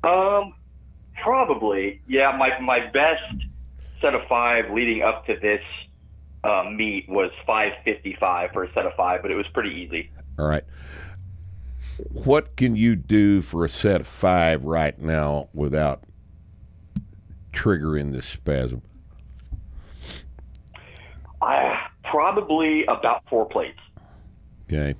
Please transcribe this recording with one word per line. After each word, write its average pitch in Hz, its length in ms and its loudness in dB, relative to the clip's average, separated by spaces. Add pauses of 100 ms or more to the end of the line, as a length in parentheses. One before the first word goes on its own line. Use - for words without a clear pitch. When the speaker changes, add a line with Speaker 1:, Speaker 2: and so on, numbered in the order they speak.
Speaker 1:
Um, 190 520 4 (640)
probably. 107 840 0
Yeah, 135 280 2
my, 131 240 2
my 123 300 0
best 156 320 2 (800)
set 139 140 2
of 113 120 0
five 120 440 2
leading 117 320 0
up 110 240 0
to 107 80 0
this, 104 260 2 (800)
uh, 98 200 2 (100)
meet 107 340 -4
was 95 220 0 (160)
five 107 280 0 (120)
fifty-five 90 680 -2
for 92 120 -2
a 90 100 -8
set 95 140 0
of 90 80 -4
five, 90 260 0
but 98 80 -4
it 95 80 0
was 101 120 -4
pretty 107 260 -2
easy. 85 340 -10 (300)
Speaker 2:
All 76 80 2
right. 76 160 0 (1500)
What 147 440 2
can 123 200 4
you 113 200 6
do 101 480 6
for 85 200 -2
a 78 60 2
set 95 320 2
of - 60 -10
five 82 580 4
right 78 340 0
now 73 540 0
without 73 500 0 (1500)
triggering 76 580 2
this 64 140 -6
spasm? 64 560 -2 (2500)
Speaker 1:
Uh, 135 320 2 (280)
probably 160 840 2
about 117 440 0
four 110 180 2
plates. - 320 -4 (880)
Speaker 2:
Okay. 73 320 0